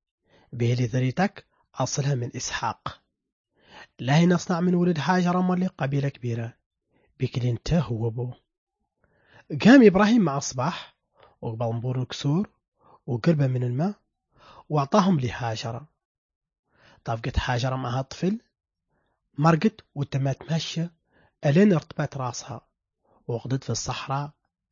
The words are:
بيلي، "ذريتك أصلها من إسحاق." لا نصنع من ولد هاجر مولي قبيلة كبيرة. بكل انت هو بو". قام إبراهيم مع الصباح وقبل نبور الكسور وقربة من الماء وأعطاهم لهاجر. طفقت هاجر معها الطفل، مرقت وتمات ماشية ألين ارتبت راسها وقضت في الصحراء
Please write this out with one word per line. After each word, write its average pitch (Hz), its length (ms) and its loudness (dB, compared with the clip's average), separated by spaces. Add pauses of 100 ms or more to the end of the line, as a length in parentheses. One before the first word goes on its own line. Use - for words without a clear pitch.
(520)
بيلي، 120 340 0
"ذريتك 127 600 -2 (280)
أصلها 135 400 -2
من 123 220 -6
إسحاق." - 640 -8 (960)
لا 147 280 4
نصنع 175 340 0
من 180 140 2
ولد 175 260 2
هاجر 180 400 0
مولي 180 260 0
قبيلة 139 420 -4
كبيرة. 117 460 -8 (640)
بكل 127 220 -4
انت 120 300 -2
هو 117 380 -2
بو". 120 220 -8 (1300)
قام 240 220 10
إبراهيم 208 360 6
مع 139 140 0
الصباح 139 600 -6 (440)
وقبل 117 360 -4
نبور 127 260 -4
الكسور 151 480 -2 (560)
وقربة 143 400 2
من 127 160 -2
الماء 135 320 -2 (720)
وأعطاهم 160 520 2
لهاجر. 120 640 -8 (1200)
طفقت 117 340 -4
هاجر 127 380 -2
معها 127 240 -4
الطفل، 190 400 -4 (1000)
مرقت 165 460 2 (100)
وتمات 135 580 -4
ماشية 165 400 -6 (520)
ألين 185 280 6
ارتبت - 440 -4
راسها 123 440 -10 (640)
وقضت 123 380 -4
في - 60 -8
الصحراء 139 600 -6 (420)